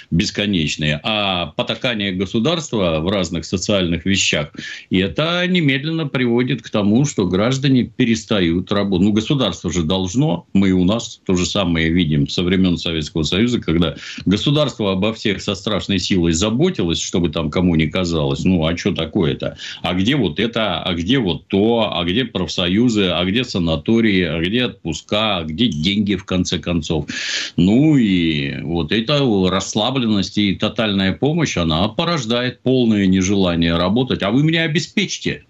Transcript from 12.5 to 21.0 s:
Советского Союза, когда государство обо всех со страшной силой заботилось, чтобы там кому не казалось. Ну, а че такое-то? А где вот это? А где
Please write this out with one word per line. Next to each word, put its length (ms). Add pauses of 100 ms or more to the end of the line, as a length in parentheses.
Советского 440
Союза, 380
когда 360 (280)
государство 680
обо 200
всех 300
со 120
страшной 440
силой 340
заботилось, 680
чтобы 280
там 220
кому 240
не 120
казалось. 580
Ну, 220
а 120
че 160
такое-то? 640 (260)
А 120
где 220
вот 240
это? 420
А 120
где 240